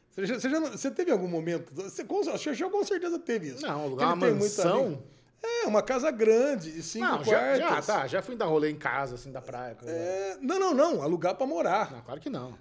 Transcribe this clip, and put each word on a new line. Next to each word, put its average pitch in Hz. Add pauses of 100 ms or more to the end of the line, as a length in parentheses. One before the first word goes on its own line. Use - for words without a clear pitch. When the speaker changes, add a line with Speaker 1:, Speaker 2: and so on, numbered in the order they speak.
(120)
Speaker 1:
Você 190
já, 240
você 247
já 311
não, 311
você 247
teve 359
algum 185
momento, 165
você 196
com, 302 (100)
a -
Xexel 302
com 403
certeza 349
teve 214
isso. 139
Speaker 2:
Não, 147
Speaker 1:
Que 151
Speaker 2:
alugar 135
Speaker 1:
ele 170
Speaker 2:
uma 247
Speaker 1:
tem -
muita 202
Speaker 2:
mansão? 208
Speaker 1:
amiga. 151 (220)
É, 466
uma 208
casa 262
grande, 226
de 160
cinco 220
Speaker 2:
Não, 185
já, 214
Speaker 1:
quartos. 262
Speaker 2:
já, 285
tá, 175
já 180
fui 254
dar 214
rolê 151
em 151
casa, 135
assim, 127
da 127
praia. 123
Coisa 135
Speaker 1:
É, 381
não, 294
não, 370
não, 277
alugar 165
pra -
morar. 220
Speaker 2:
Não, 120
claro 135
que 214
não. 127